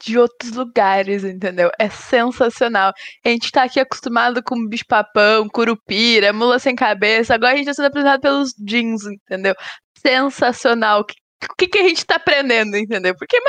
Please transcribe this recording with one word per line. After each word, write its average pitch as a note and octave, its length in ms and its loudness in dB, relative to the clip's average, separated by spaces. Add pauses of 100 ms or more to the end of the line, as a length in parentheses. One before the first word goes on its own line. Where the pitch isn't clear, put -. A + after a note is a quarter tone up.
de A3+ 160 -2
outros A#3+ 340 0
lugares, G3+ 720 0
entendeu? F#3 540 -2
É G#3+ 120 0
sensacional. A#3 1000 0 (320)
A - 40 0
gente A#3 240 -2
tá C4 120 4
aqui B3+ 140 -2
acostumado A#3+ 640 -2
com A3+ 240 -4
bicho-papão, G#3+ 840 2
curupira, A3 840 0
mula A#3+ 260 2
sem B3+ 160 -2
cabeça. A3+ 600 0
Agora A#3+ 180 2
a C#4 40 0
gente C#4+ 100 -4
tá C#4+ 80 -4
sendo C#4+ 120 0
apresentado C#4 340 2
pelos C#4 380 0
jeans, A3 460 -4
entendeu? G3 500 -4 (440)
Sensacional. B3 1040 0
O - 20 -6
que, - 100 -16 (300)
o - 120 -12
que F4+ 120 0
que G#4 100 0
a F#4+ 100 4
gente - 180 -2
tá E4+ 100 0
aprendendo, A#3+ 600 0
entendeu? G3+ 400 -2
Porque, - 220 -2 (100)